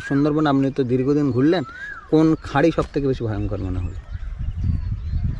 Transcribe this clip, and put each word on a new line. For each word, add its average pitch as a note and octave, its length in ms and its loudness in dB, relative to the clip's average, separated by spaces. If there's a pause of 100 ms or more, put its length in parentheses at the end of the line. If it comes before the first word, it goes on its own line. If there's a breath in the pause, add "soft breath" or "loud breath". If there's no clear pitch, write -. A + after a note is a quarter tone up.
সুন্দরবন, D3 380 2
আপনি C3+ 240 2
তো C3+ 140 -2
দীর্ঘদিন C3 460 2
ঘুরলেন, C#3+ 320 2 (480 loud breath)
কোন D#3+ 320 6
খাঁড়ি D#3 340 4
সব D3+ 160 0
থেকে C#3 140 -2
বেশি B2+ 180 -2
ভয়ঙ্কর G2+ 340 -2
মনে F#2 200 -4
হলো? F2 160 -6 (1500)